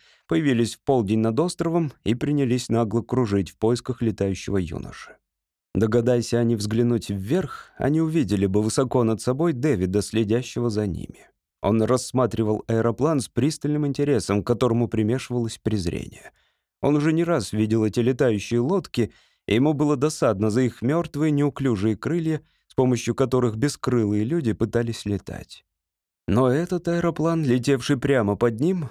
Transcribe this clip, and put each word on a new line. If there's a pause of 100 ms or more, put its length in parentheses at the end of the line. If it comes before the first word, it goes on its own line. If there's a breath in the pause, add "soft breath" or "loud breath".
(260 soft breath)
появились
в
полдень
над
островом (120)
и
принялись
нагло
кружить
в
поисках
летающего
юноши. (600)
Догадайся
они
взглянуть
вверх,
они
увидели
бы
высоко
над
собой
Дэвида,
следящего
за
ними. (320)
Он
рассматривал
аэроплан
с
пристальным
интересом,
к
которому
примешивалось
презрение. (480)
Он
уже
не
раз
видел
эти
летающие
лодки, (340 soft breath)
и
ему
было
досадно
за
их
мёртвые,
неуклюжие
крылья, (280)
с
помощью
которых
бескрылые
люди
пытались
летать. (600)
Но
этот
аэроплан,
летевший
прямо
под
ним,